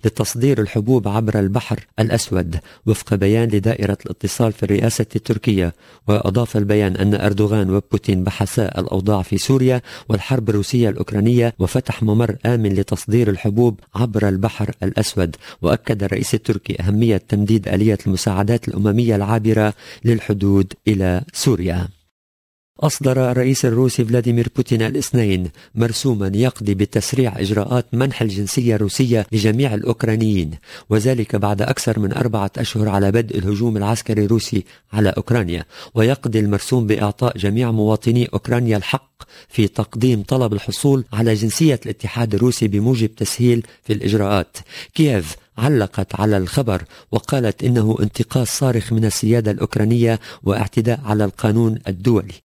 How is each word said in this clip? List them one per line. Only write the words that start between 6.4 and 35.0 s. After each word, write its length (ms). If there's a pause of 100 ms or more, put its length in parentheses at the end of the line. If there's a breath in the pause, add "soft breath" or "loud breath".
البيان 400
أن 180
أردوغان 560
وبوتين 540
بحثا 560
الأوضاع 420
في 160
سوريا 440 (260 loud breath)
والحرب 420
الروسية 380
الأوكرانية 720
وفتح 440
ممر 340 (100)
آمن 280
لتصدير 560
الحبوب 500 (140)
عبر 340
البحر 420 (120)
الأسود. 540 (260 loud breath)
وأكد 400
الرئيس 320
التركي 480
أهمية 460
تمديد 400
آلية 380
المساعدات 640
الأممية 480
العابرة 580 (300 loud breath)
للحدود 680 (160)
إلى 340 (100)
سوريا. 260 (1200)
أصدر 500
الرئيس 340
الروسي 400
فلاديمير 520
بوتين 260
الاثنين 680 (260 loud breath)
مرسوما 600
يقضي 400
بتسريع 680
إجراءات 520
منح 300
الجنسية 540
الروسية 560
لجميع 420
الأوكرانيين، 760 (400 loud breath)
وذلك 460
بعد 260
أكثر 360
من 140
أربعة 460
أشهر 300
على 220
بدء 280
الهجوم 380
العسكري 480
الروسي 400 (280 loud breath)
على 160